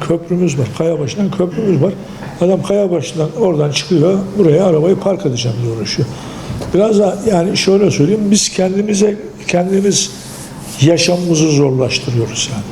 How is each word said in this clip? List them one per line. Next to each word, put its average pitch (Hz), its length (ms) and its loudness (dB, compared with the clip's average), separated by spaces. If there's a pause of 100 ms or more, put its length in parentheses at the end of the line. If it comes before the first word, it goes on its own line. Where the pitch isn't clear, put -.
köprümüz 170 500 0
var, 127 80 0 (120)
Kayabaşı'ndan 165 520 -2
köprümüz 180 520 0
var. 185 100 2 (480)
Adam 180 220 2
Kayabaşı'ndan 175 680 0 (120)
oradan 147 300 2
çıkıyor, 175 480 2 (200)
buraya 170 280 6
arabayı 175 300 4
park 190 300 -2
edeceğim 120 360 -2
diye 117 140 -2
uğraşıyor. 113 320 -4 (640)
Biraz 208 240 4
da 190 200 2 (120)
yani 185 260 2
şöyle 196 340 4
söyleyeyim, 196 400 2
biz 202 180 2
kendimize, 208 680 0 (320)
kendimiz 190 600 0 (720)
yaşamımızı 170 680 2
zorlaştırıyoruz 123 1040 0
yani. 104 200 -6